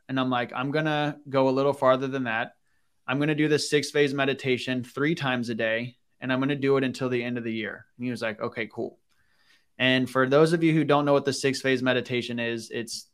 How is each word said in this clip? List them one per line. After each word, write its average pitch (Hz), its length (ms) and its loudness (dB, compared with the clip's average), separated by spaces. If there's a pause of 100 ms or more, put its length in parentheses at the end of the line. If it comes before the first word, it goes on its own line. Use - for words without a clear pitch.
And 131 120 -4
I'm 131 100 -2
like, 123 240 -2
"I'm 131 180 -4
gonna 147 560 -2
go 135 220 2
a 131 80 0
little 139 160 2
farther 131 340 2
than 131 180 -4
that. 117 300 -4 (520)
I'm 131 120 0
gonna 147 160 0
do 151 140 2
the 147 100 4
six 143 300 0
phase 147 240 2
meditation 135 680 -2
three 151 320 -2
times 127 340 -4
a 120 60 -4
day, 113 420 -2 (240)
and 131 100 -4
I'm 131 80 0
gonna 139 160 0
do 139 220 2
it 135 60 0
until 127 260 -2
the 123 140 -2
end 120 140 -4
of 117 60 -6
the 117 80 -4
year." 110 340 -6 (120)
And 123 80 -8
he 127 60 -4
was 113 100 -8
like, 110 180 -4
"Okay, 117 320 -6
cool." - 280 -10 (760)
And 127 320 2
for 131 200 2
those 156 240 6
of 165 100 2
you 160 80 4
who 156 140 2
don't 147 180 4
know 143 100 4
what 139 120 2
the 135 80 2
six 131 280 -2
phase 131 200 0
meditation 123 580 0
is, 117 300 -6
it's 117 440 -10